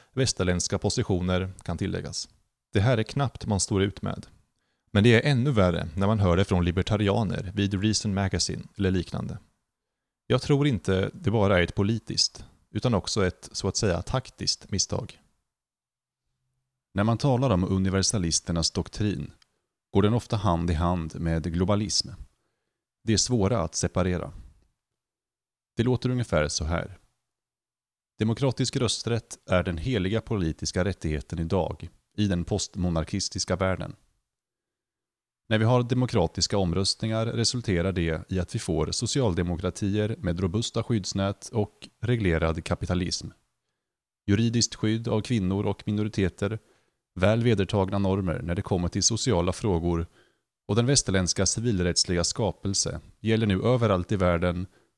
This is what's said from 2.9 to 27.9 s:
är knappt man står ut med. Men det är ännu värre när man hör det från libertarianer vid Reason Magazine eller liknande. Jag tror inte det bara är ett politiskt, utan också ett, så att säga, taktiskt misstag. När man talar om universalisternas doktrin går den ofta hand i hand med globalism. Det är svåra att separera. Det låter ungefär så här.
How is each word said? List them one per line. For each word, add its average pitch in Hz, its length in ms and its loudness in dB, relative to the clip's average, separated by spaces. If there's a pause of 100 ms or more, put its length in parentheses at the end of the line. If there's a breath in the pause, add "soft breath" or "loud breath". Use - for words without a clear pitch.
är 113 40 2
knappt - 440 -4
man 101 140 0
står 98 220 2
ut 98 200 -2
med. - 240 -8 (640)
Men 104 140 6
det 120 100 8
är 131 160 4
ännu 131 200 2
värre 87 460 2
när 95 100 2
man 107 120 2
hör 87 180 4
det 98 80 4
från 87 200 2
libertarianer 95 920 0
vid 101 280 0
Reason 107 320 0
Magazine 95 480 -2 (140)
eller 95 140 0
liknande. 85 480 -4 (880)
Jag 123 160 0
tror 143 240 2
inte 98 480 0
det - 160 -4
bara 101 280 4
är 87 40 4
ett 85 120 -2
politiskt, 101 680 -2 (260)
utan 117 240 0
också 95 320 0
ett, - 260 -6
så - 160 -4
att - 80 -2
säga, 90 260 0
taktiskt - 680 -6
misstag. - 500 -4 (1700)
När 98 100 2
man 113 140 2
talar 131 320 2
om 92 140 2
universalisternas 92 1080 0
doktrin 92 600 -4 (640)
går 98 100 4
den 104 120 4
ofta 120 220 -2
hand 87 340 2
i 82 40 2
hand 85 460 0
med 82 320 -2
globalism. 98 560 0 (960)
Det 113 80 2
är 104 40 4
svåra 110 460 2
att 80 120 -4
separera. - 580 -2 (1400)
Det 117 60 0
låter 123 280 0
ungefär 92 380 0
så - 160 -4
här. 87 340 -4 (1200)